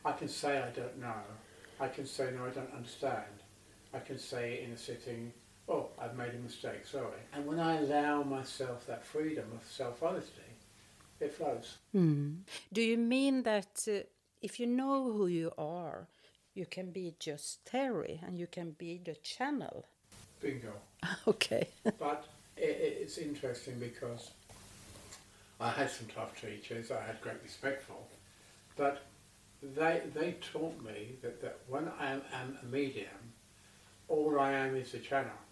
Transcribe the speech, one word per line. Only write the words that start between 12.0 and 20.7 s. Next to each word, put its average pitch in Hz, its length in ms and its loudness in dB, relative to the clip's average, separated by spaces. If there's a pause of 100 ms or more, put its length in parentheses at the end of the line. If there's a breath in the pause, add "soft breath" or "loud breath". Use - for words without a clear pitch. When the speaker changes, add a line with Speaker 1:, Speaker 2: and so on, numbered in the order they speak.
Speaker 2:
Do 220 100 4
you 226 160 6
mean 262 460 6
that, 214 420 2
uh, 208 140 2 (400)
if - 180 -6
you 240 80 2
know 262 460 4
who 202 160 6
you 165 280 4
are, 165 520 -4 (460 soft breath)
you 180 120 -4
can 185 240 -6
be 170 300 -4
just - 440 -6
Terry 240 640 0
and 180 100 -4
you 170 120 -4
can 170 240 -6
be 170 320 -6
the 165 100 -4
channel? - 720 -2 (540)
Speaker 1:
Bingo. 113 320 -2 (280)